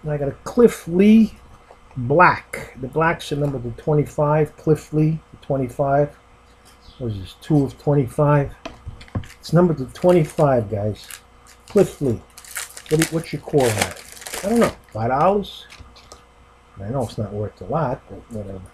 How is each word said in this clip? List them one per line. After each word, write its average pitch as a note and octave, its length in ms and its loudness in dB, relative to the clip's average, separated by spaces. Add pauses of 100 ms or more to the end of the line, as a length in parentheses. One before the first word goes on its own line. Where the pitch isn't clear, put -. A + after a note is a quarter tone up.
And D3+ 80 -8
I D3 80 -2
got C#3 100 -4
a C3+ 160 -8
Cliff - 440 4
Lee G#3 440 6 (640)
black. D3 840 0
The B2+ 80 -8
blacks E3 440 -2
are C#3+ 40 -4
numbered C#3 260 -4
to A#2+ 200 -10
twenty-five. D3+ 720 0
Cliff - 360 0
Lee, D#3 280 0 (200)
twenty-five. C#3 760 -2 (840)
What A#2 140 -6
is G2 80 -8
this? - 200 -16
Two D3 240 2
of A#2+ 140 -8
twenty-five. C#3+ 720 0 (840)
It's - 140 -8
numbered E3 260 4
to B2+ 80 -6
twenty-five, D3+ 840 2
guys. G#2 380 -6 (600)
Cliff - 320 0
Lee. B2 200 -2 (680)
What D#3 120 2
do D#3 60 2
you, - 80 -8
what's D#3+ 180 -6
your - 100 -8
core C#3+ 200 0
on A2 160 0
it? - 180 -4 (460)
I F#3+ 60 -4
don't A#3 100 2
know. G3 160 2 (180)
Five A2+ 180 -4
dollars? F#3 560 0 (1120)
I G2 80 -12
know C3 140 -4
it's - 160 -8
not G2+ 140 -6
worth G#2 280 -8
a F2+ 60 -14
lot, C3+ 420 -4
but G2+ 100 -16 (140)
whatever. G2 300 -12 (120)